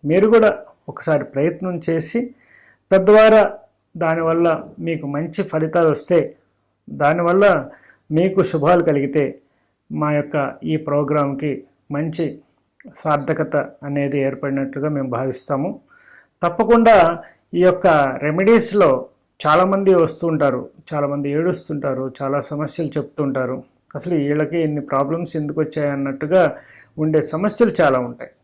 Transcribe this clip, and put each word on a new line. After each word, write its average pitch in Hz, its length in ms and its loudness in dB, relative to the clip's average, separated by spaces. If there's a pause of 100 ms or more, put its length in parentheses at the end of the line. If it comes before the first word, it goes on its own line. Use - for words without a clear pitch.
మీరు 185 220 2
కూడా 220 300 4 (320)
ఒకసారి - 340 -2
ప్రయత్నం 170 560 -4 (100)
చేసి 165 300 -4 (720)
తద్వారా 208 520 6 (540)
దానివల్ల 165 640 0 (160)
మీకు 160 280 -6
మంచి 165 360 -6
ఫలితాలు 160 460 0
వస్తే, 151 460 0 (540)
దానివల్ల 170 800 2 (420)
మీకు 185 320 2
శుభాలు 165 400 2
కలిగితే 143 560 -2 (520)
మా 151 280 -2
యొక్క 147 160 -6 (280)
ఈ 160 120 -2 (140)
ప్రోగ్రాంకి 143 760 -2 (280)
మంచి 156 480 -6 (560)
సార్థకత 151 600 -4 (320)
అనేది 143 320 -4
ఏర్పడినట్లుగా 139 680 -4
మేము 135 200 -6
భావిస్తాము. 135 680 -6 (640)
తప్పకుండా 220 520 4 (580)
ఈ 175 80 0
యొక్క 180 260 4 (360)
రెమెడీస్లో 185 840 2 (420)
చాలామంది 190 480 4
వస్తుంటారు, 160 760 0 (240)
చాలామంది 143 360 -2
ఏడుస్తుంటారు, 143 920 -4
చాలా 139 200 -2
సమస్యలు 147 560 -6
చెప్తుంటారు. 135 680 -4 (320)
అసలు 170 200 -6
వీళ్ళకి 147 440 -2
ఇన్ని 147 220 -2
ప్రాబ్లమ్స్ 143 580 -4
ఎందుకు 151 220 -4
వచ్చాయి 147 280 -4
అన్నట్టుగా 139 520 -2 (560)
ఉండే 156 240 0
సమస్యలు 185 500 0 (100)
చాలా 135 180 4
ఉంటాయి. 123 320 -10 (120)